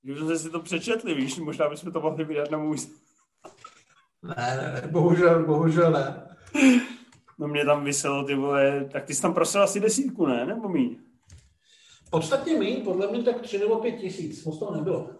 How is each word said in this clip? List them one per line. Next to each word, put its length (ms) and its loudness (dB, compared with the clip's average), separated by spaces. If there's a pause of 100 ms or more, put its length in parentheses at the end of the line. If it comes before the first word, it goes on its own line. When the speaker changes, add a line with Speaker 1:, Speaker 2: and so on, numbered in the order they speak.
Speaker 1:
Že 200 -10
jsme 140 0
si 120 -8
to 100 -6
přečetli, 540 -4
víš, 240 -2
možná 300 -2
bychom 240 -8
to 80 -4
mohli 240 -2
vydat 260 -4
na 80 -2
můj 180 -2 (1500)
Speaker 2:
Ne, 140 -10
ne, 460 -4
ne, 80 -8
bohužel, 560 6
bohužel 460 4
ne. 440 -4 (1000)
Speaker 1:
No, 100 -4
mě 160 0
tam 200 4
viselo, 400 -2
ty 100 -2
vole, 580 2
tak 120 -6
ty 100 -8
jsi 80 -2
tam 120 2
prosil 280 2
asi 180 2
desítku, 460 0
ne? 200 0
Nebo 220 -6
míň? 280 0 (1120)
Speaker 2:
Podstatně 480 0
míň, 260 -2
podle 260 -2
mě 120 -4
tak 180 0
tři 180 -6
nebo 220 2
pět 120 -2
tisíc, 520 -10
moc 140 -8
toho 180 -6
nebylo. 440 -4